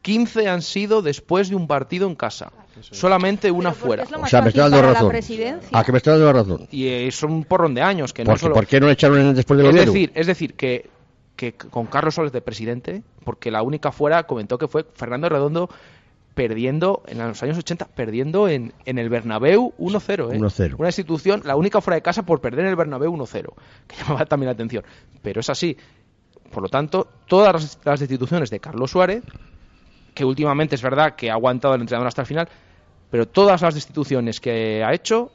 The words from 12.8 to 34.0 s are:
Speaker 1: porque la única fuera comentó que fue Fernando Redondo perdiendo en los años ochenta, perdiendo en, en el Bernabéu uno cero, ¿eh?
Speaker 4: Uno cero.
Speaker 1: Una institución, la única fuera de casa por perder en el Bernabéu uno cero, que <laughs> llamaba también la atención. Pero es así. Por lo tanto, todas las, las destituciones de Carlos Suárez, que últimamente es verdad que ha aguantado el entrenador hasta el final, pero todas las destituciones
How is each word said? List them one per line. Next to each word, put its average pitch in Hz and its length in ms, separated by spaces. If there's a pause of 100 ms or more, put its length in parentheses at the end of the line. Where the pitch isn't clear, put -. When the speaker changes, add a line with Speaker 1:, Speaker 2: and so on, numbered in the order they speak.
Speaker 1:
porque - 280
la 110 100
única 143 300
fuera 156 320
comentó 120 340
que 151 80
fue - 180 (100)
Fernando 127 340
Redondo 156 400 (680)
perdiendo 131 720
en 117 120
los 117 240
años 151 160
ochenta, 170 280
perdiendo 139 600
en, 123 240 (140)
en 127 120
el 117 120
Bernabéu 120 680
uno 190 240
cero, 160 320
¿eh? 107 60
Speaker 4:
Uno 107 100
cero. 85 300
Speaker 1:
Una 165 100
institución, 175 560
la 139 120
única 190 260
fuera 180 140
de 151 60
casa 180 220
por 170 160
perder 123 200
en 190 80
el 185 80
Bernabéu 151 360
uno 143 140
cero, - 260 (340)
que - 100
<laughs> - 60
llamaba 147 220
también 139 220
la 127 80
atención. 110 280 (380)
Pero 101 200
es 117 100
así. 151 260 (760)
Por 101 120
lo 95 80
tanto, 147 360 (220)
todas 190 240
las, 156 320
las 143 160
destituciones 131 480
de 104 120
Carlos 113 300
Suárez, 185 320 (920)
que 139 100
últimamente 143 500
es 120 80
verdad 139 340
que 113 140
ha 110 40
aguantado 127 400
el 120 80
entrenador 120 260
hasta 131 140
el 123 40
final, 160 220 (600)
pero 117 180
todas 196 320
las 165 140
destituciones 135 640